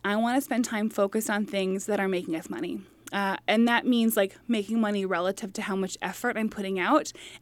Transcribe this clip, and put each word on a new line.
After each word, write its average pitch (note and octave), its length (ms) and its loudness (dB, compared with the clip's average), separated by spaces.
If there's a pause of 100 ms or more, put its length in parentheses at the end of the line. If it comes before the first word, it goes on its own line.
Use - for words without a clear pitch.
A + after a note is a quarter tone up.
I G#3 100 2
wanna A#3+ 240 2
spend B3+ 240 0
time G#3+ 280 -2
focused G#3+ 400 0
on G#3 160 0
things G3 400 -2
that G3+ 120 2
are F#3+ 80 2
making F3+ 280 -2
us - 140 -8
money. - 320 -6 (300)
Uh, G3 260 0 (100)
and A3+ 220 6
that A#3+ 180 2
means, A3+ 300 4
like, G3 200 2 (120)
making A3 320 0
money G#3 240 0
relative F#3+ 480 -2
to A3 80 -6
how G3 160 -4
much F#3+ 240 -2
effort G#3+ 360 -4
I'm A3 120 0
putting F#3+ 280 -4
out, A3 360 2 (280)